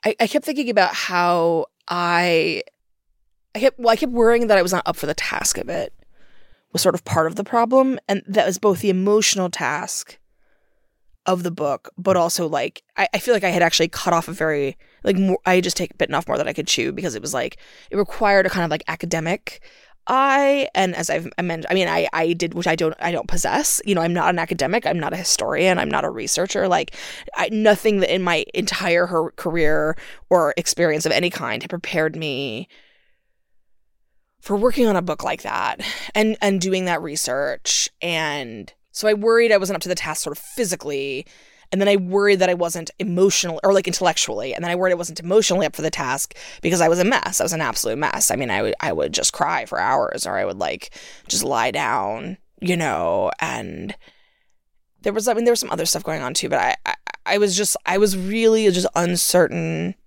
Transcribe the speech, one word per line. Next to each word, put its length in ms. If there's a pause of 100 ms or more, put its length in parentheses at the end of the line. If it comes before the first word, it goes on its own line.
I, 140
I 80
kept 180
thinking 240
about 240
how 720 (200)
I, 760 (920)
I 40
kept, 200
well, 100
I 60
kept 160
worrying 360
that 100
I 40
was 120
not 120
up 100
for 100
the 80
task 440
of 120
it 240 (800)
was 80
sort 140
of 100
part 220
of 80
the 80
problem. 640
And 200
that 180
was 120
both 240
the 80
emotional 600
task 680 (1080)
of 180
the 80
book, 460
but 200
also, 300
like, 360 (140)
I, 160
I 60
feel 140
like 120
I 40
had 120
actually 260
cut 260
off 140
a 60
very, 440 (260)
like, 120
more, 300
I 100
had 80
just 140
take-, 200
bitten 180
off 120
more 100
than 120
I 40
could 140
chew 240
because 240
it 60
was, 120
like, 240 (320)
it 60
required 500
a 40
kind 160
of, 60
like, 180
academic 720 (460)
I, 680
and 200
as 140
I've, 280
I 40
mentioned, 280
I 40
mean, 140
I, 240
I 220
did, 220
which 120
I 80
don't, 240
I 120
don't 160
possess. 580
You 100
know, 60
I'm 120
not 160
an 100
academic. 460
I'm 140
not 140
a 40
historian. 640
I'm 100
not 140
a 60
researcher. 580
Like, 280 (400)
I, 140
nothing 520
that 120
in 80
my 320
entire 520
her 260
career 640 (340)
or 280
experience 480
of 80
any 160
kind 340
had 60
prepared 480
me 500 (1700)
for 160
working 300
on 100
a 40
book 220
like 200
that 340 (360)
and, 280
and 180
doing 240
that 180
research. 840 (140)
And 720 (180)
so 160
I 60
worried 400
I 40
wasn't 180
up 80
to 60
the 60
task 260
sort 160
of 60
physically, 840 (480)
and 80
then 80
I 80
worried 420
that 100
I 40
wasn't 460
emotional-, 600
or, 120
like, 140
intellectually. 680
And 100
then 80
I 40
worried 180
I 20
wasn't 240
emotionally 460
up 100
for 60
the 100
task 440 (260)
because 180
I 80
was 120
a 40
mess. 380
I 20
was 80
an 80
absolute 380
mess. 340
I 60
mean, 120
I 120
would, 180
I 140
would 180
just 220
cry 320
for 160
hours, 440
or 120
I 80
would, 140
like, 360 (320)
just 160
lie 280
down, 640 (240)
you 160
know, 540 (100)
and 520 (1080)
there 120
was, 140
I 60
mean, 120
there 60
was 80
some 120
other 140
stuff 180
going 180
on 120
too, 140
but 120
I, 160 (100)
I, 100 (300)
I 120
was 200
just, 180 (100)
I 120
was 200
really 540
just 240
uncertain. 1000 (120)